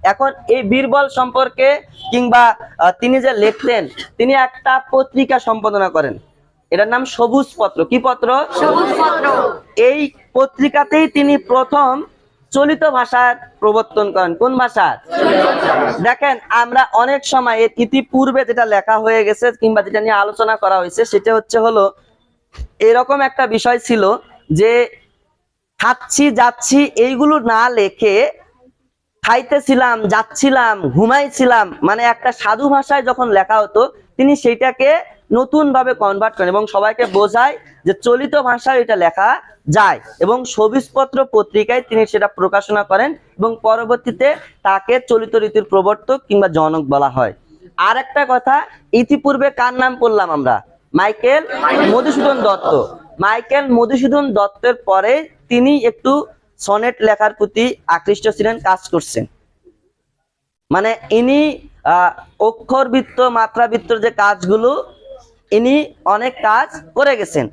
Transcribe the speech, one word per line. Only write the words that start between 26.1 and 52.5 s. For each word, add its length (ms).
যাচ্ছি, 640
এইগুলো 440
না 300
লেখে 600
খাইতেছিলাম, 840
যাচ্ছিলাম, 840
ঘুমাইছিলাম, 920
মানে 220
একটা 280
সাধু 380
ভাষায় 340
যখন 260
লেখা 320
হতো, 200
তিনি 180
সেইটাকে 540
নতুন 280
ভাবে 160
কনভার্ট 320
করেন 180
এবং 120
সবাইকে 300
বোঝায় 380
যে 60
চলিত 280
ভাষায় 360
এটা 200
লেখা 260
যায়, 220
এবং 120
সবিজপত্র 640
পত্রিকায় 560
তিনি 140
সেটা 140
প্রকাশনা 440
করেন 180
এবং 120
পরবর্তীতে 640
তাকে 260
চলিত 260
রীতির 360
প্রবর্তক 460
কিংবা 200
জনক 260
বলা 220
হয়। 180
আর 160
একটা 280
কথা, 240
ইতিপূর্বে 480
কার 220
নাম 200
পড়লাম 360
আমরা? 180
মাইকেল 500
মধুসূদন 440
দত্ত। 260